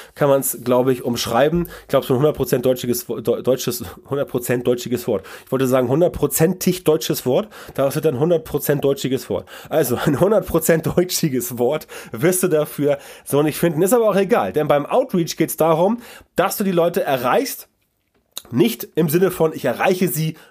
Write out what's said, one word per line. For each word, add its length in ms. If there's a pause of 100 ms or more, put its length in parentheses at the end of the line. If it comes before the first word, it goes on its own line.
(140)
kann 160
man's, 340
glaub 260
ich, 140
umschreiben. 640 (140)
Ich 60
glaub, 180
so 80
ein 60
hundert 160
Prozent 320
deutsches, 420
Wo-, 100
Deu-, 220
deutsches, 420 (240)
hundert 220
Prozent 380
deutsches 400
Wort. 180 (200)
Ich 60
wollte 140
sagen, 220
hundertprozentig 960
deutsches 420
Wort. 220 (260)
Daraus 220
wird 100
dann 140
hundert 260
Prozent 380
deutsches 440
Wort. 220 (200)
Also, 260
ein 240
hundert 260
Prozent 400
deutsches 720
Wort 300 (240)
wirst 320
du 40
dafür 520 (260)
so 160
nicht 160
finden. 240
Ist 120
aber 140
auch 80
egal, 380
denn 140
beim 180
Outreach 500
geht's 220
darum, 400 (380)
dass 220
du 60
die 80
Leute 320
erreichst, 640 (840)
nicht 420
im 160
Sinne 220
von, 200
ich 140
erreiche 440
sie 260 (160)